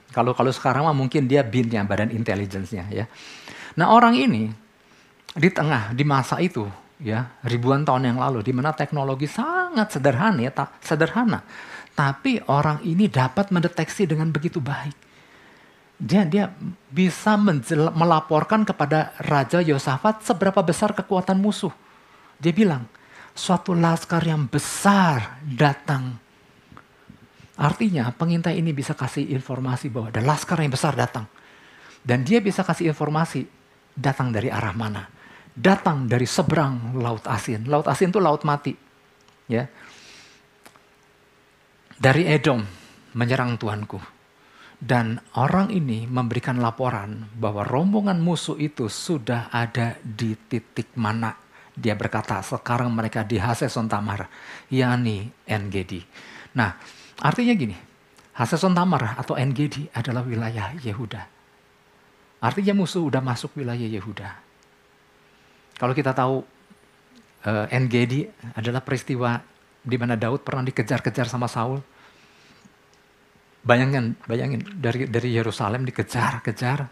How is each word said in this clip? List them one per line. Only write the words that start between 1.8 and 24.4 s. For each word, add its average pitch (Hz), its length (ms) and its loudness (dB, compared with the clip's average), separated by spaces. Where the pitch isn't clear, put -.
badan 101 320 0
intelligence-nya, 101 800 -4
ya. 101 160 -4
Nah, 175 80 6
orang 233 320 8
ini 110 320 2
di 160 160 4
tengah, 123 480 0
di 143 80 2
masa 139 400 2
itu, 113 240 -2
ya, 120 320 -4
ribuan 123 400 2
tahun 131 240 2
yang 123 120 0
lalu, 127 200 0
di 127 160 -2
mana 147 160 0
teknologi 143 560 -2
sangat 320 640 -2
sederhana, 143 480 2
ya, 123 80 0
ta-, 139 320 -4
sederhana. 165 640 0
Tapi 156 560 0
orang 147 400 2
ini 180 160 4
dapat 190 480 0
mendeteksi 170 560 0
dengan 156 240 0
begitu 156 320 -2
baik. 139 320 -6
Dia, 180 240 4
dia 185 240 2
bisa 185 480 2
menjel-, 160 560 2
melaporkan 165 720 4
kepada 151 560 0
Raja 151 400 2
Yosafat 151 640 2
seberapa 190 400 2
besar 208 320 0
kekuatan 190 400 0
musuh. 202 360 0
Dia 160 160 2
bilang, 151 320 4
"Suatu 180 400 0
laskar 165 480 2
yang 151 240 0